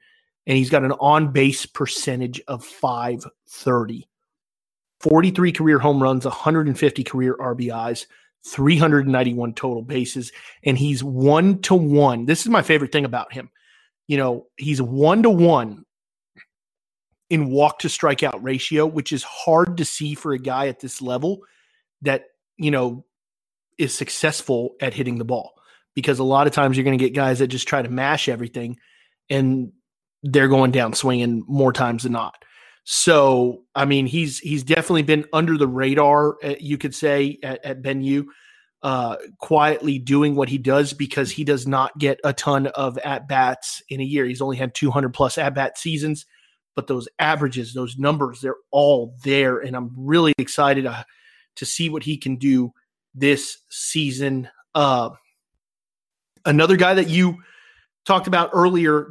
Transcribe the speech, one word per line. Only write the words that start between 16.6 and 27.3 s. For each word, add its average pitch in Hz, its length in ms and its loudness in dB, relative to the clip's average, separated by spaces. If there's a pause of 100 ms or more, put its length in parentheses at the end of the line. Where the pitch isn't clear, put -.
in 151 220 0
walk 147 300 2
to 170 80 -4
strikeout 139 520 -2
ratio, 135 460 -2
which 156 260 -6
is 135 120 -4
hard 170 540 0
to 165 60 -4
see 147 300 -6
for 147 180 -8
a 131 60 -4
guy 131 300 -4
at 127 120 -10
this 131 220 -14
level 139 380 -4 (600)
that, 135 240 -2 (320)
you 151 120 0
know, 127 340 -2 (760)
is 143 180 -2
successful 131 840 -4
at 131 140 -4
hitting 123 240 -4
the 117 60 -6
ball, 117 300 -6 (400)
because 131 260 0
a 131 40 0
lot 139 220 4
of 143 60 4
times 135 240 2
you're 131 80 0
gonna 135 140 2
get 127 160 0
guys 131 260 0